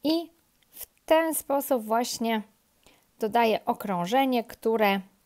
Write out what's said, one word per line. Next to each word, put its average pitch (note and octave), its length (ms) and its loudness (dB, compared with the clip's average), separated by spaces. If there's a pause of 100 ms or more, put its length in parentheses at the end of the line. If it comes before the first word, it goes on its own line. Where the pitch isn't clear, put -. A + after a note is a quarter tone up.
i E4 280 -2 (400)
w - 140 -16 (200)
ten D#4+ 300 2
sposób C#4 480 -2
właśnie A3+ 580 -2 (800)
dodaję A3+ 460 0
okrążenie, A3+ 800 0
które A3 560 0 (260)